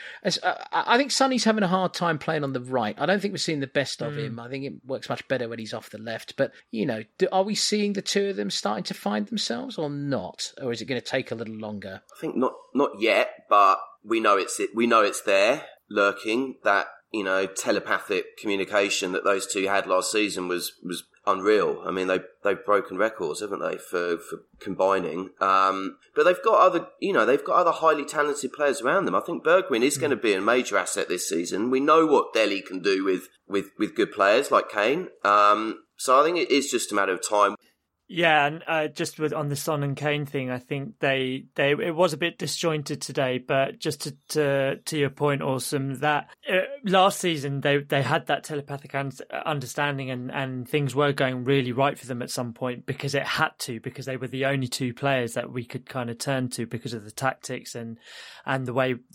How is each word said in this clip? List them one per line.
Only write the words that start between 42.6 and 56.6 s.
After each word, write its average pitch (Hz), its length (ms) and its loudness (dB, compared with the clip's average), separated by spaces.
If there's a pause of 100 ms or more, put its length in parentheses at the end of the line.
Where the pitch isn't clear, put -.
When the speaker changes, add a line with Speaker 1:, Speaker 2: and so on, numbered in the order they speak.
Speaker 2:
today, 127 380 -2
but 135 400 0
just 151 240 -4
to, 143 120 -8 (160)
to, 139 540 2
to 160 140 -4
your 139 100 2
point, 143 320 0
Awesome, 135 600 -2
that, 147 280 0 (180)
uh, 185 120 2 (260)
last 190 360 4
season 143 420 -2
they, 143 160 4
they 143 240 0
had 151 240 0
that 143 180 -2
telepathic 143 500 -8
un-, 139 180 -4 (340)
understanding 139 640 -4
and, 127 200 -8
and 131 380 -6
things 143 260 0
were 143 180 2
going 127 320 -2
really 131 280 2
right 135 260 0
for - 80 -18
them 123 140 -6
at - 80 -8
some 120 240 -6
point 123 320 -8
because 139 300 -4
it 139 80 0
had 156 380 -2
to, 113 200 -8
because 123 240 -12
they 131 140 -8
were 127 100 -8
the 131 160 -4
only 135 240 0
two 127 240 -4
players 127 400 -2
that 127 180 -6
we 123 140 -8
could - 240 -12
kind 120 220 -8
of 117 80 -10
turn 131 320 -2
to 117 160 -6